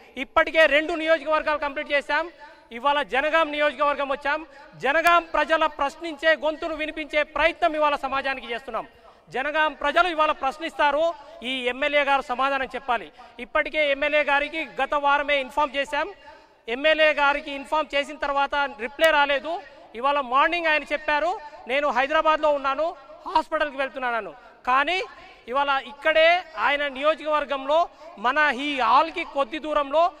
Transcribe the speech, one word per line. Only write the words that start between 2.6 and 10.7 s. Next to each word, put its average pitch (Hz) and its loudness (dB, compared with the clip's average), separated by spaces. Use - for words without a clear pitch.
ఇవాళ 285 0
జనగాం 294 0
నియోజకవర్గం 285 0
వచ్చాం. 277 -4
జనగాం 320 2
ప్రజల 311 2
ప్రశ్నించే 311 -2
గొంతును 311 -4
వినిపించే 302 -2
ప్రయత్నం 320 0
ఇవాళ 294 2
సమాజానికి 269 -4
చేస్తున్నాం. 220 -8
జనగాం 294 0
ప్రజలు 294 2
ఇవాళ 311 2
ప్రశ్నిస్తారు, 302 0